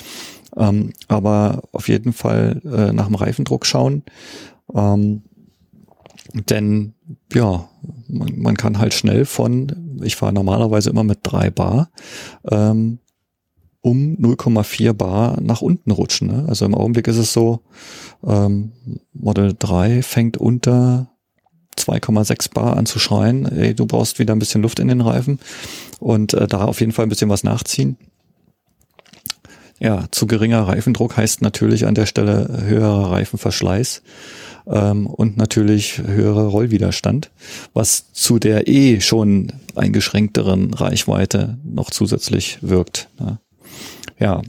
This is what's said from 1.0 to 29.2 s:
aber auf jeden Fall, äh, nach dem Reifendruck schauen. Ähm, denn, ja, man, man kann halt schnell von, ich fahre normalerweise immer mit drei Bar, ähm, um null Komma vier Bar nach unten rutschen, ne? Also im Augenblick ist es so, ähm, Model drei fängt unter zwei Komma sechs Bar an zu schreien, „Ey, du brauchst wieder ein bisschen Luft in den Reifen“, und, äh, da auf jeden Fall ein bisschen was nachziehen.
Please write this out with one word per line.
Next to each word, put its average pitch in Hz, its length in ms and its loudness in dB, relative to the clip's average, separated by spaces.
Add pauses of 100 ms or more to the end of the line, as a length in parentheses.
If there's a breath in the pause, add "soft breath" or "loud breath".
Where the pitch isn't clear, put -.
aber 104 540 2 (100)
auf - 160 -6
jeden 110 240 0
Fall, - 520 0
äh, 110 280 0
nach 107 140 0
dem 107 80 -2
Reifendruck 117 500 -2
schauen. 135 380 0 (720 loud breath)
Ähm, 104 480 2 (1120)
denn, 107 580 -2 (400)
ja, 98 380 0 (380)
man, - 280 -4
man 113 220 0
kann 107 200 0
halt 107 140 2
schnell 110 320 2
von, 135 800 -2
ich - 140 -4
fahre 101 180 0
normalerweise 107 560 2
immer 110 140 0
mit 104 180 0
drei - 260 0
Bar, 101 420 0 (600 loud breath)
ähm, 110 480 2 (840)
um 139 380 0
null 120 160 2
Komma 110 300 0
vier 113 300 0
Bar 101 460 0
nach 117 220 -2
unten 170 300 0
rutschen, - 340 -2
ne? 113 220 -2
Also 104 160 -2
im 101 100 2
Augenblick 113 320 0
ist 113 120 2
es 113 140 0
so, 117 280 2 (640 loud breath)
ähm, 101 460 2 (400)
Model 101 440 0
drei 98 460 2
fängt 117 340 0
unter 123 760 2 (640)
zwei 110 240 -2
Komma 107 240 2
sechs - 240 -2
Bar 120 280 0
an 113 100 2
zu - 120 -6
schreien, 113 480 2
„Ey, - 280 0
du 117 120 0
brauchst 113 320 -2
wieder 110 160 0
ein 107 60 2
bisschen 107 220 0
Luft 113 180 -2
in 127 80 2
den 123 140 2
Reifen“, 127 360 0 (600 loud breath)
und, 107 340 0
äh, - 140 2
da 98 160 0
auf - 160 -2
jeden 113 100 2
Fall 113 160 0
ein 107 40 -2
bisschen 107 200 0
was 101 140 0
nachziehen. 127 520 -2 (1800 loud breath)